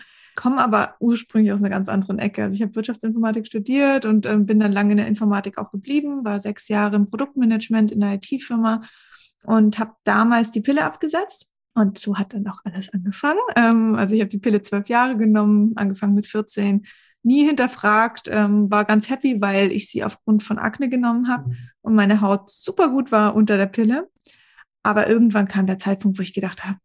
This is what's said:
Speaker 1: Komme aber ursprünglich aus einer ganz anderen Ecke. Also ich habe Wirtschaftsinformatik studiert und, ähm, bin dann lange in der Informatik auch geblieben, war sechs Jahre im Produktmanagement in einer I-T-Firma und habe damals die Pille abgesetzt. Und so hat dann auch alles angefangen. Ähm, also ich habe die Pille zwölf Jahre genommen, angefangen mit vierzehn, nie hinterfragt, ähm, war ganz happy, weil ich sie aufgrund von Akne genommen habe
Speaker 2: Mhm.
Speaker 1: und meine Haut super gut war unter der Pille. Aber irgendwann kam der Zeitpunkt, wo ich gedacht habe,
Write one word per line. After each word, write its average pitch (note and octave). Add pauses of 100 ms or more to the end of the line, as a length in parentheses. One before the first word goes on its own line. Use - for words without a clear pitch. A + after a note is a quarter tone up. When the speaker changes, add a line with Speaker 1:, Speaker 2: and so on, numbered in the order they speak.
(360)
Speaker 1:
Komme C4
aber G#3+
ursprünglich A3
aus G3+
einer G3+
ganz G3
anderen G3
Ecke. G#3
Also G3
ich G#3
habe G#3
Wirtschaftsinformatik A3
studiert C4+
und, G#3+
ähm, G#3
bin G#3+
dann G#3
lange G#3
in G#3
der G#3
Informatik G3+
auch -
geblieben, C#4
war G#3
sechs G#3
Jahre G#3
im G3+
Produktmanagement A3+
in G#3+
einer G3+
I-T-Firma A3+ (600)
und G#3+
habe A3 (100)
damals A3+
die G#3+
Pille C#4+
abgesetzt. D#4+ (260)
Und G3+
so G3+
hat G3
dann G3+
auch F3+
alles F#3
angefangen. G#3 (160)
Ähm, A3+
also G3
ich A3
habe G3+
die G#3
Pille G#3
zwölf G3+
Jahre B3
genommen, G#3+
angefangen G3+
mit G#3
vierzehn, G3+ (380)
nie C#4
hinterfragt, A#3+
ähm, G#3
war G#3
ganz G#3+
happy, C4
weil G3
ich -
sie -
aufgrund G#3+
von -
Akne B3
genommen A#3+
habe A#3+
Speaker 2:
Mhm. - (260)
Speaker 1:
und A3
meine G#3
Haut G3
super F4+
gut C4
war G#3+
unter G#3+
der G3
Pille. A#3 (760)
Aber G#3
irgendwann G#3+
kam F#3+
der F#3+
Zeitpunkt, G3
wo G3
ich F#3
gedacht -
habe, F#3+